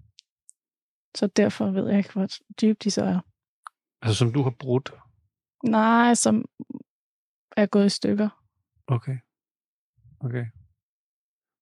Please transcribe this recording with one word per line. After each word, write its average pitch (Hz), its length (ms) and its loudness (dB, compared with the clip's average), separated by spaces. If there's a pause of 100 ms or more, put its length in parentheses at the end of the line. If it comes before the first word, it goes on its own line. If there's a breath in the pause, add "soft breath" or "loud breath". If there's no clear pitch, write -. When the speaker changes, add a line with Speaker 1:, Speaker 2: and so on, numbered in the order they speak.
(1160)
Speaker 1:
Så 214 100 -2
derfor 208 440 0
ved 190 180 -2
jeg 202 100 2
ikke, - 140 -4
hvor 190 140 -4 (340)
dybt 214 240 0
de 208 60 0
så 202 140 -4
er. 185 160 0 (840)
Speaker 2:
Altså, 110 160 0
som 120 140 2
du 139 100 0
har 127 180 -2
brudt? 131 300 -2 (760)
Speaker 1:
Nej, 233 500 4
som 220 300 0 (1120)
er 208 100 4
gået 202 200 4
i - 20 4
stykker. 208 400 -2 (580)
Speaker 2:
Okay. 131 320 -4 (1000)
Okay. 120 260 -6 (1160)